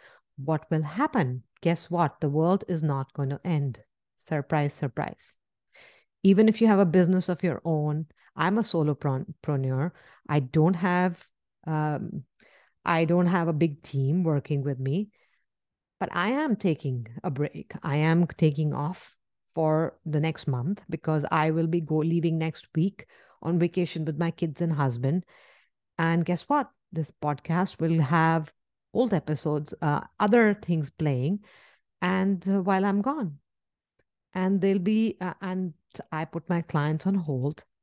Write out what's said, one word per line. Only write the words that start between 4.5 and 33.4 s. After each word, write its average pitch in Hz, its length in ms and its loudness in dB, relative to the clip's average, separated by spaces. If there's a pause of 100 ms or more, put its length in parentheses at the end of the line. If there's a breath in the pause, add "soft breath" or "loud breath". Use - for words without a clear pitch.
surprise. - 640 -8 (840 soft breath)
Even 196 260 6
if 214 120 2
you 226 60 6
have 202 140 6
a 196 40 6
business 180 440 2
of 175 140 -4
your 170 220 0
own, 151 420 -2 (300 soft breath)
I'm 185 220 0
a 226 40 2
solopreneur. 143 1300 -2 (360 soft breath)
I 147 120 2
don't 156 340 4
have, 180 500 0 (420)
um, 151 580 -4 (600 soft breath)
I 165 200 2
don't 175 220 4
have 170 220 2
a 165 40 2
big 151 300 0
team 135 420 0
working 143 380 0
with 135 160 -4
me, 147 320 -4 (920)
but 190 120 -4
I 185 180 -2
am 269 260 0
taking 131 500 -2 (160)
a 170 80 -4
break. 147 420 -6 (100)
I 143 140 -2
am 160 300 4
taking 151 460 0
off 147 440 -6 (380)
for 156 520 0
the 151 140 -2
next 160 280 -4
month 135 400 -2
because 156 420 -2
I 160 200 2
will 165 160 0
be 170 140 0
go-, 156 180 -2
leaving 165 400 0
next 160 360 -4
week 180 320 -2 (360 soft breath)
on 170 160 0
vacation 170 460 -2
with 151 140 -4
my 170 120 0
kids 165 320 -4
and 170 100 0
husband. 135 520 0 (760 soft breath)
And 165 260 2
guess 175 180 -2
what? 285 280 -2 (220)
This 160 180 -6 (100)
podcast 165 600 -2
will 165 200 2
have 160 520 2 (420)
old 226 180 2
episodes, 151 720 -2
uh, 147 200 0 (180)
other 208 340 4
things 165 360 -2
playing, 151 500 -2 (600 soft breath)
and, 185 480 0
uh, 196 140 2
while 190 220 2
I'm 202 180 0
gone. 233 360 -4 (960)